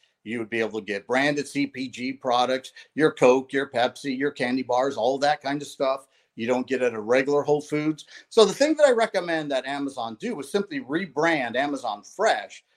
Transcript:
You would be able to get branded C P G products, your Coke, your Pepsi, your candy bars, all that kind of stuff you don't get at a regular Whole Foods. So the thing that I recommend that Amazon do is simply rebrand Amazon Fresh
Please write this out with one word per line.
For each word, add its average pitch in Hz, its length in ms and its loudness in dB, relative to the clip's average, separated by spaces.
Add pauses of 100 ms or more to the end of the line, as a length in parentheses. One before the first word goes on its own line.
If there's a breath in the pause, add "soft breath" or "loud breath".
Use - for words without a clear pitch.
(220)
You 110 160 -8
would 110 100 -6
be 117 120 -2
able 110 180 -2
to 101 80 -10
get 101 220 -6
branded 143 400 0
C 143 180 -2
P 131 220 -10
G 127 240 -8
products, 127 600 0 (220 loud breath)
your 151 160 4
Coke, 131 420 4
your 139 160 -2
Pepsi, 127 480 -2
your 139 140 -2
candy 131 320 -4
bars, 123 340 0
all 123 220 0
that 143 240 0
kind 143 180 -4
of 139 60 -14
stuff 135 400 -4 (300)
you 110 100 -6
don't 123 220 0
get 127 140 -2
at 120 120 0
a 110 60 -6
regular 131 420 2
Whole 147 180 0
Foods. 151 460 -6 (220 loud breath)
So 226 160 8
the 190 100 0
thing 302 220 2
that 302 100 4
I 269 60 6
recommend 175 580 0
that 131 160 -2
Amazon 135 540 -6
do 208 180 -6
is 139 120 -10
simply 196 300 -2
rebrand 147 760 0
Amazon 123 460 -2
Fresh 131 600 -2 (120)